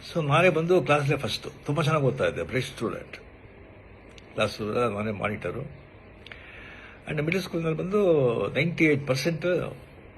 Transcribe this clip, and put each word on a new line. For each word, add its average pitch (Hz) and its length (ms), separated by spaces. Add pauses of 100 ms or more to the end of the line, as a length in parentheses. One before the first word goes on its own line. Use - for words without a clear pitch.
(140)
So, 160 120
ನಾನೇ 160 220
ಬಂದು 170 340
ಕ್ಲಾಸಲ್ಲೇ 147 340
ಫಸ್ಟು. - 360 (140)
ತುಂಬ 151 160
ಚೆನ್ನಾಗಿ 151 220
ಓದ್ತಾ 113 220
ಇದ್ದೆ, 82 160
ಬ್ರೈಟ್ 117 220
ಸ್ಟೂಡೆಂಟ್. - 520 (1160)
ಕ್ಲಾಸ್ 107 260 (340)
ನಾನೇ 107 160
ಮಾನಿಟರು. 104 520 (1500)
And 156 140
ಮಿಡ್ಲ್ 175 200
ಸ್ಕೂಲ್‌ನಲ್ಲಿ 160 360
ಬಂದು 165 760
ನೈಂಟಿ 165 300
ಏಟ್ 147 220
ಪರ್ಸೆಂಟ್ 160 720 (420)